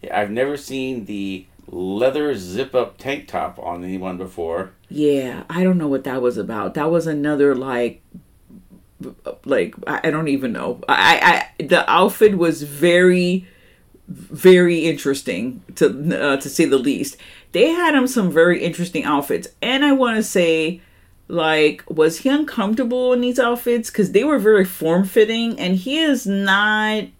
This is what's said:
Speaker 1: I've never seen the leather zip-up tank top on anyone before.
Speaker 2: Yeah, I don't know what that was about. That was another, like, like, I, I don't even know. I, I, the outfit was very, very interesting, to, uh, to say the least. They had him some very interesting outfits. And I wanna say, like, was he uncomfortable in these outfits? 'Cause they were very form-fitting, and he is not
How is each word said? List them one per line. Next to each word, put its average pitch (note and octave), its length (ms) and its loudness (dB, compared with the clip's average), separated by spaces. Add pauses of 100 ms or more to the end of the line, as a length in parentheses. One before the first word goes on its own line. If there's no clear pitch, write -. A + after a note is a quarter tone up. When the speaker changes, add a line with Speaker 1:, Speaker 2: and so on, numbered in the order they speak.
(100)
Speaker 1:
I've G2+ 200 -2
never C3 260 -2
seen C3 480 -8
the G2 400 -8 (220)
leather B2 680 -2
zip-up A2+ 640 -4
tank C#3 320 -8
top D#2+ 300 -6
on F2 260 -8
anyone F#2 320 -8
before. F2+ 540 -6 (180)
Speaker 2:
Yeah, C#3+ 640 -2
I E3+ 140 -2
don't F#3 120 4
know D#3 120 0
what C3+ 160 -2
that C3 180 -4
was B2 160 0
about. G#2+ 360 -6
That D#3 160 -2
was E3 160 0
another, C#3+ 480 2
like, B2 460 -4 (1400)
like, A#2 300 0 (120)
I, - 180 -6
I D#3+ 60 0
don't D#3 180 -4
even C3+ 240 -2
know. C#2 360 -6
I, - 560 4 (140)
I, - 40 -6
the - 280 2
outfit F#3+ 480 4
was D#3+ 240 0
very, F3+ 840 2 (600)
very F3 800 4
interesting, C#3 760 -4 (140)
to, E3 100 4 (340)
uh, C#3 180 0
to C#3 100 -8
say D#3+ 160 0
the C3+ 140 2
least. C3 380 -4 (360)
They G#3+ 180 4
had E4 240 0
him B3+ 120 4
some G#3+ 240 0
very E3+ 320 4
interesting E3+ 420 -6
outfits. C#3+ 440 -2 (140)
And C4+ 220 0
I C#4+ 80 4
wanna A#3+ 300 2
say, E3+ 580 0 (480)
like, D#3 600 0
was D#3+ 300 2
he - 100 -2
uncomfortable B3+ 840 0
in B3 80 2
these B3 180 -2
outfits? A#3+ 520 0
'Cause F#3 220 0
they G#3+ 120 4
were D4 140 2
very G#3 260 6
form-fitting, G#3+ 960 0
and F3+ 160 0
he C4 220 -2
is D4 280 0
not G#3 760 0 (160)